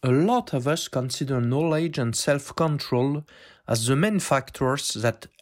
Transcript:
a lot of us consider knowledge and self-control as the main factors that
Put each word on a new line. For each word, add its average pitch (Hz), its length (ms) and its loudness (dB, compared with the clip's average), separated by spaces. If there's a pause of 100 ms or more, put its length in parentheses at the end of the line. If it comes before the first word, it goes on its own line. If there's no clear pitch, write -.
a 127 80 2
lot 190 440 2
of 123 120 -2
us 156 220 -2
consider 131 540 -2
knowledge 156 560 0
and 117 180 -2
self-control 143 1080 0 (440)
as 113 180 0
the 135 100 2
main 202 220 2
factors 135 760 0
that 117 320 -2 (160)